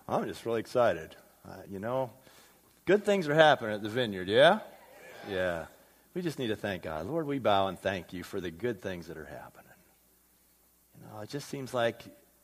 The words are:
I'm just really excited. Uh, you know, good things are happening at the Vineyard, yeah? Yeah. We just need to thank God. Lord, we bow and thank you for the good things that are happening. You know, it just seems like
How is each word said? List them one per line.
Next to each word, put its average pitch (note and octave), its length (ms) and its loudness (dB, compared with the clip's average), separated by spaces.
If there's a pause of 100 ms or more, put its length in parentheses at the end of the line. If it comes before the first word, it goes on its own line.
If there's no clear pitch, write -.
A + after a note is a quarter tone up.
I'm C3 200 -2
just F#2+ 180 -10
really A2+ 160 -2
excited. G2+ 560 0 (320)
Uh, F#2 80 -14 (140)
you G2 80 -8
know, B2 320 -4 (760)
good G3+ 220 4
things G3 220 2
are D3 60 2
happening C3+ 400 8
at G#2 60 -4
the G#2+ 80 -4
Vineyard, G#2 400 -2
yeah? C#3+ 300 8 (680)
Yeah. F#2 420 -2 (440)
We F3+ 80 -6
just E3+ 180 -6
need B2+ 100 -4
to G#2+ 80 0
thank F#2+ 260 -6
God. D#2+ 240 -6
Lord, D#3 200 -4
we C#3+ 120 -2
bow G2+ 300 4
and F2+ 100 -6
thank F#2+ 340 -6
you F2+ 120 -8
for G2 180 -8
the F2 80 -6
good G2 320 -6
things F2+ 240 -8
that E2 100 -12
are D2+ 80 -14
happening. - 480 -18 (1300)
You A2+ 80 -20
know, A2 140 -14
it G#2+ 80 -12
just C#3+ 180 -8
seems C3+ 240 -8
like A#2 300 0 (420)